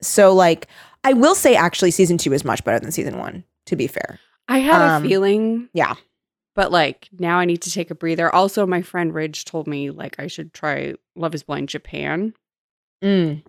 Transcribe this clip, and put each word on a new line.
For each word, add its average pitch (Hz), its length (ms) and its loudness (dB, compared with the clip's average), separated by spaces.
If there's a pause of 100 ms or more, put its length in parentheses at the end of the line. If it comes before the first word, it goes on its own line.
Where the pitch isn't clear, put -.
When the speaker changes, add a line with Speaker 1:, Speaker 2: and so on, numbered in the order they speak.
Speaker 1:
So, 196 320 6
like, 170 340 4 (360)
I 269 80 4
will 277 220 6
say, 269 220 4
actually, 175 340 2
season 175 280 2
two 135 140 -2
is 143 120 0
much 113 200 -4
better 110 160 0
than 156 120 -10
season 123 260 -6
one, - 260 -12 (220)
to 175 100 -4
be 123 100 -2
fair. - 320 -10 (300)
Speaker 2:
I 262 100 0
had 311 220 4
Speaker 1:
Um, 156 240 2
Speaker 2:
a - 40 -2
feeling. 214 640 0
Speaker 1:
yeah. 160 220 -2 (600)
Speaker 2:
But, 196 160 0
like, - 380 0 (100)
now 175 200 0
I 180 80 2
need 170 160 -2
to 170 80 -8
take 175 200 -6
a 165 60 -10
breather. 165 360 -2
Also, 196 340 2
my 180 160 -2
friend 170 300 -4
Ridge 156 320 -8
told 156 220 -10
me, 143 240 -6
like, 143 280 -14
I 139 100 -10
should 160 260 -14
try 139 400 -6 (220)
Love 165 180 -6
Is 147 80 -10
Blind 143 260 -8
Japan. 151 680 -8 (680)
Speaker 1:
Mm. 170 460 0